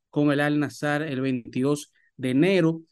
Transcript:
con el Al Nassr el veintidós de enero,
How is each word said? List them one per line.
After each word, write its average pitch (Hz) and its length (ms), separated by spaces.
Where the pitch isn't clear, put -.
con 147 220
el 143 80
Al 147 180
Nassr 147 440
el 139 180
veintidós 131 720
de 127 140
enero, 165 600